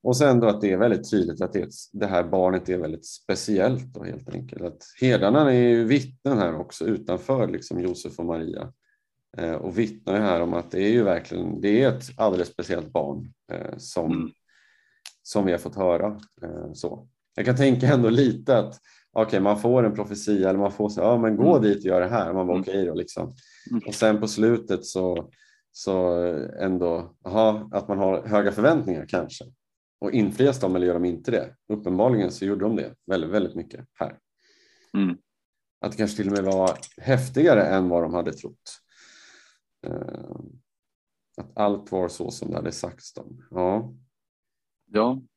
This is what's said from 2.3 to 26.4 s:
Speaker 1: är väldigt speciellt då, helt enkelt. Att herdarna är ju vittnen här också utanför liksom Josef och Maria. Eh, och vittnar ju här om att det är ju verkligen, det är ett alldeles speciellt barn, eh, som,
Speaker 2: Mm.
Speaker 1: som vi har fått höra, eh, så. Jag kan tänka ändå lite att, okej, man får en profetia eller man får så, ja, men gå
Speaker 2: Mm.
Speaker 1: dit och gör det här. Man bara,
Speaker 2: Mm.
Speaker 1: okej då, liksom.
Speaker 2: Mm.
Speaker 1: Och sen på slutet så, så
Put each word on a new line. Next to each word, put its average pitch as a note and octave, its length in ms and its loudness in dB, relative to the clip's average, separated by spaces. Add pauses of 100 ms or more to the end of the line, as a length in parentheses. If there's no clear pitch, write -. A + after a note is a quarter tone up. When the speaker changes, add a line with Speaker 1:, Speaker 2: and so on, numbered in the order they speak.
Speaker 1:
är F2+ 80 0
väldigt D#2+ 280 -6
speciellt G#2+ 880 -2
då, - 100 -14
helt - 260 -12
enkelt. - 320 -12
Att F2 220 -10 (180)
herdarna B2+ 520 4
är B2 160 6
ju A#2 140 4
vittnen C#3 540 0
här E2+ 180 0
också - 300 -8
utanför G#2 640 -2
liksom F2 340 -6
Josef F2+ 380 -6
och E2+ 60 -4
Maria. E2 480 -6 (640)
Eh, E2 180 -4
och F2 240 -6
vittnar - 360 -2
ju G#2 60 2
här F#2 200 2
om F2 120 -2
att E2+ 180 -6
det F#2 120 -2
är G2+ 60 2
ju A#2 140 4
verkligen, F2 580 -2
det G#2 220 4
är B2+ 140 2
ett - 60 -12 (140)
alldeles F2+ 300 0
speciellt E2+ 440 -8
barn, E2+ 420 -4 (180)
eh, - 260 -10
som, E2 340 -6
Speaker 2:
Mm. D#2+ 180 -4 (920)
Speaker 1:
som G2+ 220 -2
vi F#2 60 2
har E2+ 80 0
fått E2+ 160 -10
höra, F#2+ 440 0 (220)
eh, D#2+ 320 -12
så. - 340 -10 (280)
Jag - 100 -4
kan B2+ 120 2
tänka B2+ 360 4
ändå A#2+ 160 4
lite B2+ 480 4
att, - 220 -2 (320)
okej, A2 280 0
man G#2 200 2
får B2 260 4
en G#2 100 0
profetia G2+ 540 0
eller F#2+ 100 2
man G2+ 120 0
får G#2 180 -2
så, G#2 120 -4
ja, A#2 160 4
men A2+ 200 2
gå C3 200 6
Speaker 2:
Mm. A#2+ 60 6
Speaker 1:
dit G2+ 140 4
och G2 80 -8
gör F2+ 160 4
det F2+ 60 0
här. F#2 260 -2
Man F#2 140 -2
bara, F2+ 100 0
Speaker 2:
Mm. F#2+ 120 0
Speaker 1:
okej F#2+ 160 0
då, E2+ 80 -2
liksom. F2+ 420 -6 (360)
Speaker 2:
Mm. A#2 160 -2
Speaker 1:
Och G2+ 80 -10
sen G#2+ 240 2
på A2 80 -4
slutet G#2+ 580 0
så, F2+ 440 -4 (420)
så F#2 420 0 (460)